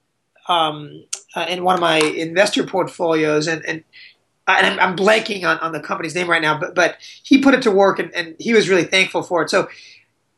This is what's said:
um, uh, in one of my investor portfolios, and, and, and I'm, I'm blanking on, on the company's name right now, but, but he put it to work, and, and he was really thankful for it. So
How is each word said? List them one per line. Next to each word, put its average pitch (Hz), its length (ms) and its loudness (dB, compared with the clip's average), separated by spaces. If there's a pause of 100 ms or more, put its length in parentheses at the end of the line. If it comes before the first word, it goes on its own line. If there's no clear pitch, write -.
(500)
um, 151 560 -2 (300)
uh, 170 120 -6
in 180 160 -6
one 180 120 2
of 170 60 -2
my 165 180 2
investor 165 640 0
portfolios, 156 840 -2
and, 160 180 -6
and, 160 180 -8 (640)
and 190 180 4
I'm, 196 140 -2
I'm 185 160 0
blanking 208 480 0
on, 160 160 0
on 160 140 -6
the 147 80 -8
company's 165 340 -8
name 180 140 -4
right 165 120 0
now, 151 160 0
but, 170 160 -8
but 175 280 0
he - 380 2
put 269 140 6
it 262 100 2
to 226 80 2
work, 196 280 4
and, 175 160 -6
and 170 240 -8
he 226 140 -2
was 196 160 4
really 180 160 2
thankful 185 360 0
for 170 220 -2
it. 175 60 -6
So 185 180 0 (720)